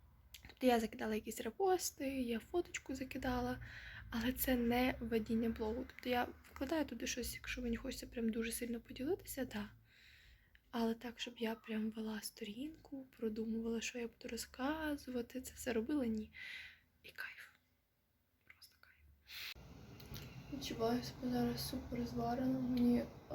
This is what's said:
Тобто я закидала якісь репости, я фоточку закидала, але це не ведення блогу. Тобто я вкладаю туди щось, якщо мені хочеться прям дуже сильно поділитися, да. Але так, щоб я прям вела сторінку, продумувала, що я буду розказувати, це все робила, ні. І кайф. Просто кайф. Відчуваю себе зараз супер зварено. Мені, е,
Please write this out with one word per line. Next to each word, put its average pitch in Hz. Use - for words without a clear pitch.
Тобто 247
я 226
закидала 226
якісь 214
репости, 277
я 233
фоточку -
закидала, 254
але 233
це 262
не 247
ведення 226
блогу. 226
Тобто -
я 247
вкладаю 294
туди 254
щось, 233
якщо -
мені 233
хочеться -
прям 233
дуже 226
сильно 233
поділитися, 262
да. 214
Але 226
так, 233
щоб 240
я 226
прям 220
вела 214
сторінку, 262
продумувала, 226
що -
я 233
буду -
розказувати, 262
це -
все -
робила, 240
ні. 220
І -
кайф. -
Просто -
кайф. -
Відчуваю 240
себе 247
зараз 240
супер 240
зварено. 240
Мені, 240
е, -